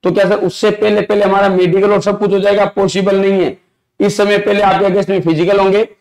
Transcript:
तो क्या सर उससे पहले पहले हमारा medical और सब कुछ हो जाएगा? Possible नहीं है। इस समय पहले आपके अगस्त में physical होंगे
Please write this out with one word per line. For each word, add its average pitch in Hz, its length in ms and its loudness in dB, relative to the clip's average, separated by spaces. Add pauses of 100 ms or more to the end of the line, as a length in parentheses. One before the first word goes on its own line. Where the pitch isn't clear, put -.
तो 185 100 -2
क्या 196 160 0
सर 202 80 0
उससे - 340 -2
पहले 208 300 -2
पहले 208 240 0
हमारा 196 240 2
medical 185 420 2
और 202 120 0
सब 202 160 -2
कुछ 202 140 0
हो 196 80 0
जाएगा? 202 240 2
Possible 196 520 -2
नहीं 196 280 0
है। - 140 -6 (420)
इस 202 160 0
समय 202 220 0
पहले 202 220 -2
आपके 196 260 2
अगस्त 190 240 -2
में 190 100 0
physical 170 380 0
होंगे 196 240 2 (180)